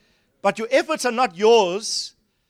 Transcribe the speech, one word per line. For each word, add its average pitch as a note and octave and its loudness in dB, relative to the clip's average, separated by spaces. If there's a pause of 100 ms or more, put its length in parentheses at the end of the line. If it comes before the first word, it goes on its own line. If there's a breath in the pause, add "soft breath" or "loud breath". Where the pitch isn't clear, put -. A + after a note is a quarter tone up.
(400)
But G3 -2
your A3+ -8
efforts D4+ 0
are B3 -2
not A3+ -2
yours G#3 0 (360)